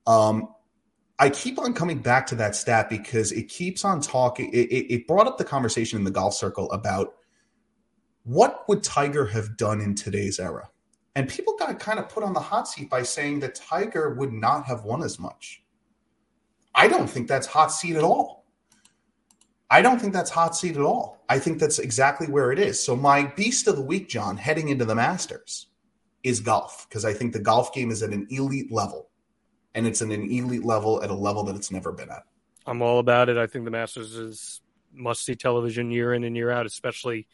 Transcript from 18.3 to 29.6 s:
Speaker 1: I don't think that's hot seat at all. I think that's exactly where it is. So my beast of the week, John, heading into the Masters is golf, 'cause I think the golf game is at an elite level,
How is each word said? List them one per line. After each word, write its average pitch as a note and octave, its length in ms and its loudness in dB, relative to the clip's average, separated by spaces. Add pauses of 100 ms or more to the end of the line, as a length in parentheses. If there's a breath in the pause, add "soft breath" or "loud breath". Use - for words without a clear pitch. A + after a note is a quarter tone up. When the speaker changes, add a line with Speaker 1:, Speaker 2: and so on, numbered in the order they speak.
Speaker 1:
I C#3+ 120 10
don't A#3+ 180 6
think G3+ 140 -2
that's F3+ 160 -2
hot E3 260 2
seat E3 220 -4
at C#3+ 40 2
all. C3+ 460 -2
I C3+ 100 4
think D3+ 220 0
that's D3+ 200 2
exactly - 480 2
where C3+ 260 2
it C#3+ 60 2
is. C3+ 220 0
So B2+ 140 0
my C#3+ 280 6
beast G3+ 440 -2
of F#3+ 80 6
the C#3 60 -4
week, E3 260 -4
John, G2+ 300 -4
heading D3+ 320 0
into C3 160 0
the A2 100 2
Masters - 720 -2 (560)
is B2 160 0
golf, - 500 -2
'cause G#2+ 140 -6
I A2 100 0
think A#2+ 200 -4
the A2 60 -4
golf A#2 340 4
game B2 180 -2
is G#2+ 100 -4
at G#2 100 -2
an G2+ 180 -4
elite C3+ 420 -4
level, G#2+ 380 -4 (640)